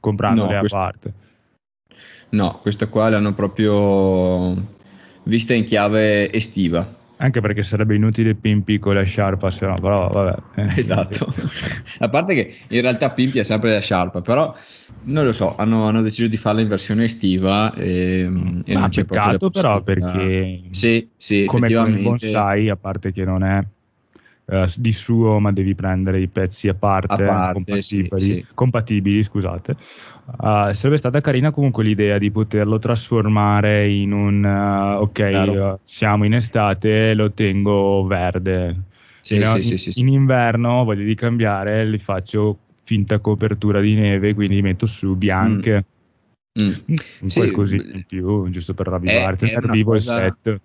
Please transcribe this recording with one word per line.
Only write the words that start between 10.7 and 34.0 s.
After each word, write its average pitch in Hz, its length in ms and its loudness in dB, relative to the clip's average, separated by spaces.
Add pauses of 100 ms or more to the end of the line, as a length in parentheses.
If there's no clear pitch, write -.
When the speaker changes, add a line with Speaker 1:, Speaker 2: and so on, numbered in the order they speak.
Speaker 2:
Esatto. 104 500 -2 (340)
<laughs> - 360 -10
A 117 80 0
parte 165 260 0
che 120 200 -2 (140)
in 117 120 0
realtà 127 300 0
Pimpi 127 280 0
ha 107 60 0
sempre 110 300 0
la 101 60 2
sciarpa, 90 420 -2
però 127 320 0 (480)
non 143 240 0
lo 117 60 2
so, 98 240 -2
hanno, 110 300 2
hanno 110 140 2
deciso 110 280 0
di 110 100 -2
farla 110 240 0
in 110 60 0
versione 104 360 0
estiva 101 680 0
e, 92 460 -2 (440)
e - 80 -6
Speaker 1:
Ma 98 80 2
Speaker 2:
non 98 80 2
c'è 95 160 -2
proprio 104 280 0
la - 60 0
Speaker 1:
peccato 190 120 -2
però, 135 320 0
Speaker 2:
possibilità. 92 300 -2
Speaker 1:
perché 92 580 -2
Speaker 2:
Sì, 113 440 0
sì, 101 300 0
Speaker 1:
come 117 240 2
con 113 200 4
il 110 80 2
Speaker 2:
effettivamente. 98 60 -2
Speaker 1:
bonsai, 107 680 0
a 98 60 -2
parte 95 360 -8
che 92 140 -4
non 92 180 0
è, 98 180 0 (840)
eh, 92 200 0 (100)
di 117 160 0
suo, 110 480 2
ma 104 120 2
devi 98 220 0
prendere 95 460 -2
i 95 80 0
pezzi 95 400 -2
a 92 60 0
parte, 98 480 0
Speaker 2:
A 98 40 2
parte, 92 260 0
Speaker 1:
compatibili, 98 680 -2
Speaker 2:
sì, 98 140 0
sì. 87 200 -6
Speaker 1:
compatibili, 110 680 0
scusate. 90 500 -4
Eh, - 1000 -2
sarebbe 139 220 2
stata 147 240 0
carina 143 320 0
comunque 135 320 0
l'idea 104 340 2
di 101 120 0
poterlo 107 480 0
trasformare 104 1120 2
in 101 240 0